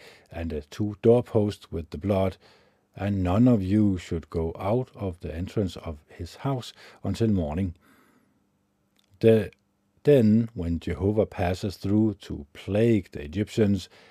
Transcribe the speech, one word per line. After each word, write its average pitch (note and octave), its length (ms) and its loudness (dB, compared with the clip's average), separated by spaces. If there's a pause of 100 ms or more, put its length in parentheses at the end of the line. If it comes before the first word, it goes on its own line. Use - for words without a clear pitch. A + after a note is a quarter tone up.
(300)
and E2 220 -10
the D2+ 100 -8
two G#2 400 -8
doorposts A#2 680 2
with E2 180 -8
the - 80 -12
blood, F#2+ 380 0 (600)
and G2 280 -2
none G2 240 4
of A2+ 160 4
you G2 340 2
should E2+ 320 -8
go D#2+ 300 -4
out A#2 360 -4
of F#2+ 260 -8
the D#2 120 -10
entrance F#2 440 -4
of D#2+ 220 -12 (100)
his - 260 -14
house C3+ 380 -6 (320)
until G#2 240 0
morning." F2 440 -2 (1500)
The, A2+ 300 4 (520)
then, A2+ 500 4
when E2+ 260 -4
Jehovah F#2+ 460 0
passes F#2 520 -4
through G#2 440 0
to - 320 -12
plague G#2 580 0
the - 120 -12
Egyptians G2+ 680 -2 (220)